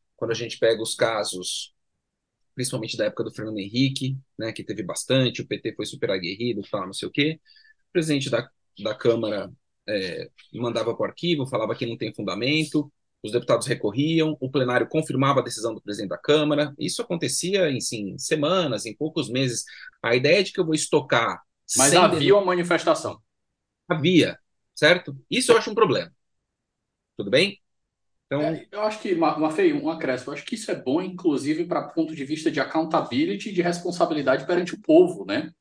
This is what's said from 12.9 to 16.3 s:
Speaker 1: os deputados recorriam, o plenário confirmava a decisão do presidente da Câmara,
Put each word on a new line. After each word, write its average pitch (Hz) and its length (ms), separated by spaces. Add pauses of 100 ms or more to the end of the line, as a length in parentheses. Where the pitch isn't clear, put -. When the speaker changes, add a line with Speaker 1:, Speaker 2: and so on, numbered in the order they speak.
Speaker 1:
os 107 80
deputados 120 360
recorriam, 151 720
o 131 120
plenário 131 380
confirmava 139 500
a 117 40
decisão 113 300
do 104 80
presidente 104 280
da 78 80
Câmara, 147 600